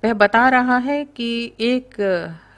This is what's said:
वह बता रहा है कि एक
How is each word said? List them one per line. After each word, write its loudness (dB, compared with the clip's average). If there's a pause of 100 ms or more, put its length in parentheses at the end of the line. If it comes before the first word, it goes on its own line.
वह 2
बता 4
रहा 2
है -2
कि -6
एक -2 (640)